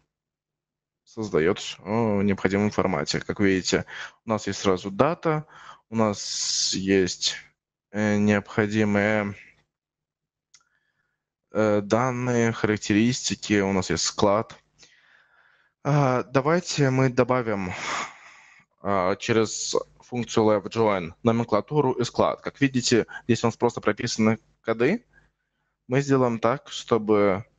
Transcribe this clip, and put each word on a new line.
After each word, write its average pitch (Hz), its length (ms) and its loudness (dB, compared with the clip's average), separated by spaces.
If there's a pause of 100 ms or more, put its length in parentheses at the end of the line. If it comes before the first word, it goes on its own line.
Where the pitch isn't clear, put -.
(1040)
создает 92 520 0
все 107 600 -2
в 98 60 0
необходимом 98 460 0
формате. 87 520 -2
Как - 180 -6
видите, 95 460 2 (380)
у - 60 -8
нас 107 160 -4
есть 98 140 -6
сразу 98 320 0
дата, 156 560 0 (420)
у 113 60 -8
нас - 800 -2
есть, 95 600 0 (520)
э, 104 280 0
необходимые, 104 1160 0 (2250)
э, 104 300 0
данные, 120 680 0
характеристики, 107 1120 0
у 98 120 0
нас 92 160 -2
есть 85 140 -2
склад. 104 520 0 (1300)
А, 139 400 2
давайте 139 680 0
мы 131 180 2
добавим, 117 600 0 (1120)
а, 98 340 0
через - 600 -2 (260)
функцию 113 440 -2
left 104 240 2
join 98 440 -2 (100)
номенклатуру 117 680 0
и 120 100 -2
склад. - 380 0
Как - 200 -10
видите, 127 460 2 (160)
здесь - 200 0
у 120 40 2
нас 113 100 -4
просто - 240 -2
прописаны 110 560 0 (240)
коды. 120 460 -2 (800)
Мы 127 140 0
сделаем 127 380 2
так, 120 300 -2
чтобы 104 760 0 (140)